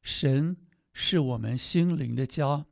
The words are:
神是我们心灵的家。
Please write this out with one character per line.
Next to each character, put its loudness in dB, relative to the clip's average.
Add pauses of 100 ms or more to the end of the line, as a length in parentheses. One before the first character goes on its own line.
神 0 (360)
是 0
我 0
们 -2
心 2
灵 -4
的 0
家。 -2